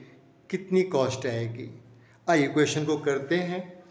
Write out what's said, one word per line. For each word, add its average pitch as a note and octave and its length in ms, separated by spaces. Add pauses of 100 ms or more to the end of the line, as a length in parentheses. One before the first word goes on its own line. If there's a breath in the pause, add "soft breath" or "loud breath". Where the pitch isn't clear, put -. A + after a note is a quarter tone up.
(500 loud breath)
कितनी F#3 360
cost C3+ 400
आएगी। A#2 440 (580 soft breath)
आइए D3+ 200
question D3 380
को D3+ 120
करते C#3+ 400
हैं। F3+ 240 (300 loud breath)